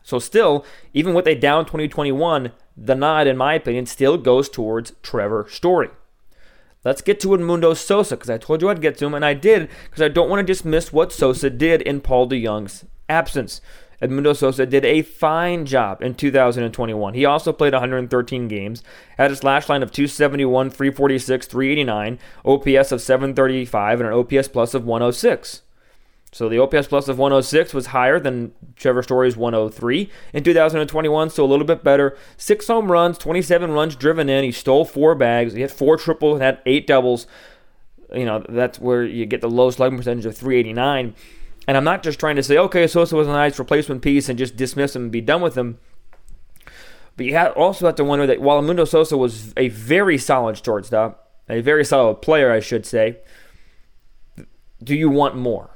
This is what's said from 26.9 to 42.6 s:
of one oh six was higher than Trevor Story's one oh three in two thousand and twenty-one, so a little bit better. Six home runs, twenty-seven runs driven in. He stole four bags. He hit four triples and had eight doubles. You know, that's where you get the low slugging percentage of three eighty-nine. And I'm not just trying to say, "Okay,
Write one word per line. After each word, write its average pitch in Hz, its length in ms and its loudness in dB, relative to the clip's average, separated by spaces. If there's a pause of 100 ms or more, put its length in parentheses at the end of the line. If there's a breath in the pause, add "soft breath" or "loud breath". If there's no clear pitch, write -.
of 131 120 -4
one 139 120 2
oh 135 100 6
six 160 320 0
was 123 140 -6
higher 131 320 2
than 123 340 -6 (220)
Trevor 127 280 0
Story's 127 340 0
one 117 160 -2
oh 110 160 0
three 135 400 -4 (240 loud breath)
in 143 100 -4
two 170 120 4
thousand 156 260 2
and 147 80 -4
twenty-one, 156 400 0
so 151 160 2
a - 20 2
little 147 180 2
bit 165 180 0
better. 139 340 2 (180 loud breath)
Six - 320 -2
home 220 240 0
runs, 175 280 2
twenty-seven 170 520 0
runs 151 240 -2
driven 147 320 0
in. 135 160 0
He 123 80 -4
stole 139 320 2
four 156 320 2
bags. 120 380 0
He 117 80 -8
hit 139 100 -6
four 147 240 2
triples 156 380 0
and 135 100 -2
had 131 220 0
eight 143 220 0
doubles. 123 380 2 (880 soft breath)
You 123 120 -4
know, 110 240 -4
that's 123 320 -4
where 123 240 0
you 110 220 -6
get 113 120 -4
the 117 100 -4
low 127 200 4
slugging 131 280 0
percentage 120 280 -6
of 107 100 -8
three 127 220 -2
eighty-nine. 120 560 -2 (520 soft breath)
And 135 120 2
I'm 139 80 0
not 185 180 -2
just 151 160 -6
trying 151 160 -2
to 135 80 0
say, 143 140 4
"Okay, 180 300 2